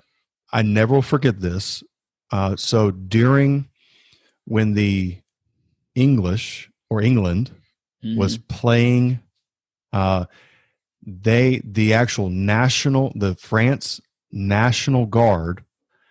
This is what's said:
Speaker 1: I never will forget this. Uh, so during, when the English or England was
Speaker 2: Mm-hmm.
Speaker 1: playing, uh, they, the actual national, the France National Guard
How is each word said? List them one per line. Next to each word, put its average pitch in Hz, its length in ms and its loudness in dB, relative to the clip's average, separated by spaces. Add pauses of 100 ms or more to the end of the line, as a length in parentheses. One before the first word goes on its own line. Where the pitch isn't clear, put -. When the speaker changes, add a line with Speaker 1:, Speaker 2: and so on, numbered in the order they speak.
(520)
Speaker 1:
I 117 100 0
never 107 340 2
will 135 60 4
forget 131 380 0
this. 90 440 -6 (480)
Uh, 98 240 -2
so 107 360 0
during, 131 800 2 (760)
when 110 280 0
the 98 440 0 (800)
English 113 720 0 (200)
or 107 120 -2
England 107 500 0 (500)
was 113 360 -2
Speaker 2:
Mm-hmm. - 180 -20
Speaker 1:
playing, 123 640 2 (720)
uh, 95 340 0 (800)
they, 113 600 0
the 107 280 0
actual 113 360 0
national, 123 840 0
the 98 220 -2
France - 640 -2 (320)
National 113 720 0
Guard 95 600 0 (460)